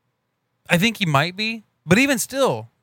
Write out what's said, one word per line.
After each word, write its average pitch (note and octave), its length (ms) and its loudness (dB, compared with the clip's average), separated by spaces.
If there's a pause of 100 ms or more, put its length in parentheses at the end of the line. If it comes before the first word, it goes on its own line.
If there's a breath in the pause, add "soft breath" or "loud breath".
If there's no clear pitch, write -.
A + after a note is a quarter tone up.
(720)
I F3 80 2
think G#3+ 200 0
he G3 80 -2
might D#3+ 300 0
be, A3 280 -8 (200)
but F3+ 140 2
even C4+ 200 2
still, E3+ 500 -2 (140)